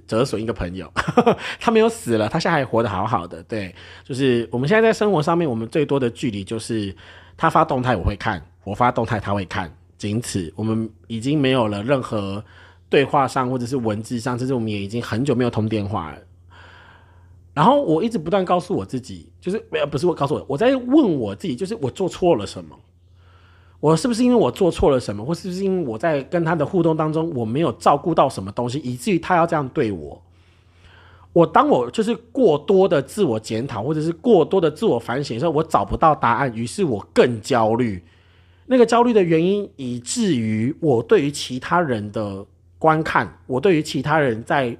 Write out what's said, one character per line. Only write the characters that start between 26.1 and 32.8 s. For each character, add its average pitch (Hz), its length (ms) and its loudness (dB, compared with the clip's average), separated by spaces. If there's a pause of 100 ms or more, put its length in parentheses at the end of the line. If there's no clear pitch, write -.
跟 170 200 -2
他 165 120 0
的 151 100 0
互 180 160 0
动 160 140 2
当 156 160 0
中 165 240 -2
我 120 80 -2
没 117 160 -2
有 160 120 2
照 156 240 2
顾 165 160 -2
到 156 160 4
什 - 140 -8
么 95 80 -8
东 120 180 -4
西， 123 120 -6
以 123 160 -6
至 208 160 -2
于 170 60 2
他 180 180 -2
要 165 100 4
这 170 80 -2
样 143 140 -2
对 120 240 -2
我？ 76 280 -12 (1120)
我， 170 140 6
当 254 220 4
我 131 220 2
就 - 120 -2
是 220 120 0
过 196 440 2
多 190 300 4